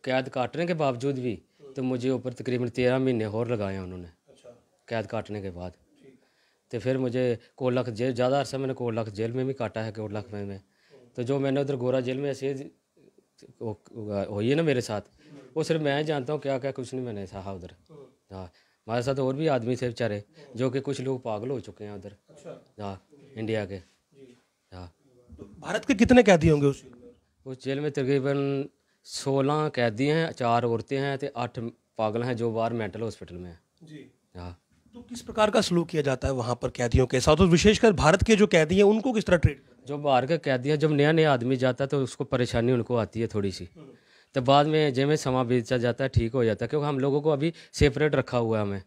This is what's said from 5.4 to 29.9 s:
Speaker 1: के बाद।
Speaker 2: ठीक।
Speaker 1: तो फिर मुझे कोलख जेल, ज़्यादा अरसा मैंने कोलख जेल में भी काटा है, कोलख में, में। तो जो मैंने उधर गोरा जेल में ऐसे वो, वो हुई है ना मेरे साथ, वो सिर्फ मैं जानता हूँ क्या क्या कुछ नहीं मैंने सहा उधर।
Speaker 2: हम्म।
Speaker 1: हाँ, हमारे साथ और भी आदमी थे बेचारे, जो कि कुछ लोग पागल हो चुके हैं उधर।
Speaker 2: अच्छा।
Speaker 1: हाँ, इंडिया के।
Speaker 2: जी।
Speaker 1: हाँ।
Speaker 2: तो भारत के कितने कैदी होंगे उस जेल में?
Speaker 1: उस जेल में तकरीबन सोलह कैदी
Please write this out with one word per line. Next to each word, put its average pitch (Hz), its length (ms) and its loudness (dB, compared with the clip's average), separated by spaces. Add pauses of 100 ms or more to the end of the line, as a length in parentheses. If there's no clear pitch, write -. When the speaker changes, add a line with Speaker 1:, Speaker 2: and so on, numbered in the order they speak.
Speaker 1:
के 95 80 -8
बाद। 87 220 -12
Speaker 2:
ठीक। - 460 -20 (520)
Speaker 1:
तो 123 80 -6
फिर 127 200 -2
मुझे 123 400 0 (180)
कोलख 123 340 -2
जेल, 120 240 -2
ज़्यादा 123 240 2
अरसा 131 200 -4
मैंने 131 160 -4
कोलख 113 340 -4
जेल 110 240 -6
में 131 140 -4
भी 135 60 -4
काटा 110 280 -6
है, 110 120 -6
कोलख 104 400 -10
में, 101 120 -8
में। 98 160 -10 (560)
तो 127 60 -6
जो 135 160 -2
मैंने 135 220 0
उधर 139 160 -2
गोरा 127 240 0
जेल 127 180 -6
में 143 120 -4
ऐसे 135 400 -6 (920)
वो, 107 200 -8 (100)
वो 104 420 -6
हुई 104 140 0
है 139 60 2
ना 165 80 2
मेरे 139 180 2
साथ, 107 200 -4 (560)
वो 160 60 -2
सिर्फ 160 200 -2
मैं 147 240 0
जानता 147 260 -4
हूँ 151 80 -4
क्या 139 180 -2
क्या 131 120 -6
कुछ 127 240 -10
नहीं 127 100 -6
मैंने 101 220 -8
सहा 98 260 -10
उधर। 87 220 -14 (160)
Speaker 2:
हम्म। 135 460 -20
Speaker 1:
हाँ, 92 80 -10
हमारे - 580 -6
साथ 135 120 -2
और 131 220 -2
भी 156 100 -2
आदमी 127 300 0
थे 123 100 -4
बेचारे, 110 380 -4 (320)
जो 127 140 0
कि 131 100 -4
कुछ 135 200 -6
लोग 127 240 -6
पागल 110 260 -6
हो 131 100 -4
चुके 107 240 -16
हैं 104 80 -12
उधर। 101 240 -16 (140)
Speaker 2:
अच्छा। - 340 -20 (160)
Speaker 1:
हाँ, 98 260 -10 (300)
इंडिया 110 280 -4
के। 95 140 -12
Speaker 2:
जी। 123 580 -20 (380)
Speaker 1:
हाँ। 90 180 -16 (460)
Speaker 2:
तो - 220 -20
भारत 190 240 -6
के 277 100 0
कितने 240 280 8
कैदी 170 260 6
होंगे 143 180 4
उस 139 160 0
जेल - 100 -20 (120)
में? - 60 -20 (360)
Speaker 1:
उस 131 180 -14
जेल 139 160 -4
में 151 100 -4
तकरीबन 139 800 0 (360)
सोलह 143 640 0
कैदी 120 380 0